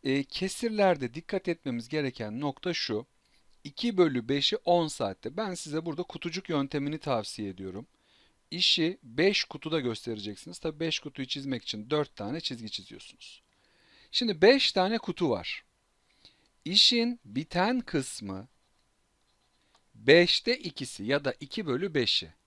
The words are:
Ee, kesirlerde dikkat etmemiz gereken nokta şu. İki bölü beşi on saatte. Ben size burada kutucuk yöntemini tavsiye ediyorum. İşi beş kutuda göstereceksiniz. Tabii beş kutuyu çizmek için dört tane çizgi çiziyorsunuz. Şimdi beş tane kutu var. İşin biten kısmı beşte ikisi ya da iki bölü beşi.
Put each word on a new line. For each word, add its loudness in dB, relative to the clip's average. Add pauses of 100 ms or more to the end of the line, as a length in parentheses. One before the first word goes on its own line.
Ee, 2
kesirlerde 0
dikkat -4
etmemiz -4
gereken -4
nokta -4
şu. -2 (580)
İki -2
bölü 4
beşi 2
on 2
saatte. -6
Ben -4
size -6
burada -4
kutucuk -8
yöntemini -2
tavsiye -4
ediyorum. -10 (640)
İşi 2
beş 2
kutuda -4
göstereceksiniz. -6
Tabii -8
beş -2
kutuyu -10
çizmek -6
için -10
dört 0
tane -6
çizgi -8
çiziyorsunuz. -16 (680)
Şimdi 0
beş 8
tane 2
kutu -2
var. -2 (1040)
İşin 4
biten 0
kısmı -6 (1500)
beşte 6
ikisi -10
ya 0
da -2
iki -8
bölü -2
beşi. 0 (140)